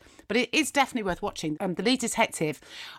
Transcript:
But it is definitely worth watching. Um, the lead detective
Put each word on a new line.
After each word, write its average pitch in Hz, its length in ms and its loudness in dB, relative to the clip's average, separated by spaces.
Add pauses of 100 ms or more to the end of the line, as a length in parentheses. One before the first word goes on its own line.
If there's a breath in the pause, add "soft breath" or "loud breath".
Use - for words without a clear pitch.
(280 loud breath)
But 208 80 0
it 247 160 2
is 302 180 2
definitely 240 380 2
worth 175 140 -2
watching. 160 360 -4
Um, 185 160 -2
the 190 80 -2
lead 254 180 4
detective 208 600 0 (380 loud breath)